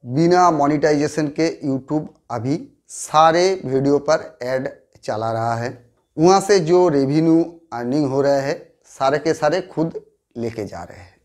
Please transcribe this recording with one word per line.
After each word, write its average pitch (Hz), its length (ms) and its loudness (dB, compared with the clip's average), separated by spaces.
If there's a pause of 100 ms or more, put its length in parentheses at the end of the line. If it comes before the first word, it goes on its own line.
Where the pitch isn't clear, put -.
बिना 170 480 4
मोनेटाइजेशन 147 760 0
के 160 160 -2 (160)
YouTube 147 460 -4 (240)
अभी 123 260 -4 (300)
सारे 160 560 2 (220)
वीडियो 135 340 0
पर - 440 -4
ऐड 131 240 -4 (360)
चला 113 280 -6
रहा 113 240 -2
है। 117 140 -6 (480)
वहाँ 185 220 6
से 196 220 2
जो 180 280 4
रेवेन्यू 160 540 2 (300)
अर्निंग 123 340 -2
हो 135 140 -2
रहा 139 180 2
है, 139 160 -4 (320)
सारे 139 320 -2
के 156 140 -2
सारे 151 320 -2
खुद 165 280 -4 (420)
लेके 110 300 -6
जा 90 180 -14
रहे 92 140 -18
हैं। 90 280 -20